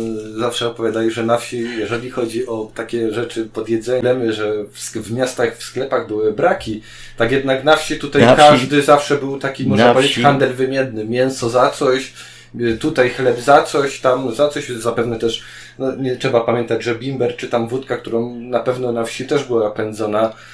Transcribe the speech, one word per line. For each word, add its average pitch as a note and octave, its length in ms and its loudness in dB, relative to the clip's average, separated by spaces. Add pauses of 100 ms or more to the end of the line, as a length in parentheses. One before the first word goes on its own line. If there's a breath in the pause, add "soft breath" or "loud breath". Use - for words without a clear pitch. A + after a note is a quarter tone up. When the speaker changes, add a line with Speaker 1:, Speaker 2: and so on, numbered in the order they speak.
(400)
Speaker 1:
zawsze A#2+ 280 -2
opowiadali, A2+ 440 -2
że A#2 140 -4
na A#2 120 2
wsi, A#2+ 280 -6 (140)
jeżeli A#2 300 -4
chodzi A#2 380 -4
o A2 280 -6
takie A2+ 380 -4
rzeczy A#2 320 -4
pod A2 240 -8
jedzenie, A#2 340 0
wiemy, B2 300 0
że G#2 200 -2 (100)
w - 160 -16
sk-, - 220 -10
w G#2 100 -10
miastach, B2 460 -2
w - 60 -14
sklepach - 440 -4
były G#2+ 260 -2
braki, A2 480 -2 (360 loud breath)
tak A#2 140 0
jednak C3+ 320 0
na D3+ 120 6
wsi D3+ 240 -4
tutaj C#3+ 220 2
Speaker 2:
Na B2 140 8
wsi - 20 6
Speaker 1:
każdy D3 440 8
zawsze C#3+ 360 4
był C3+ 220 -6
taki, C3+ 280 -4
można G#2+ 180 4
Speaker 2:
na B2 80 8
Speaker 1:
powiedzieć, C3+ 200 4
Speaker 2:
wsi A#2 100 -2
Speaker 1:
handel C3+ 300 4
wymienny. C3 520 -2
Mięso B2 440 0
za B2+ 200 4
coś, C3 440 0 (480 loud breath)
y, A2+ 160 0
tutaj B2 320 2
chleb B2 300 0
za C#3+ 240 6
coś, C#3 360 -2
tam B2+ 360 0
za D3 140 2
coś. D3 200 -6
Zapewne A#2 500 -2
też, A2+ 240 -2 (360 loud breath)
no, C3 160 -2
nie, B2+ 200 -4
trzeba A#2+ 260 2
pamiętać, A#2 420 -2
że A#2+ 120 -2
bimber B2 420 -4
czy B2+ 100 -8
tam A#2 200 0
wódka, B2+ 300 -4
którą A#2+ 420 -4
na A#2+ 200 -2
pewno B2+ 320 -2
na A#2 120 -2
wsi - 220 -8
też C#3+ 180 0
była A2+ 280 0
pędzona, G#2+ 600 -2 (200 loud breath)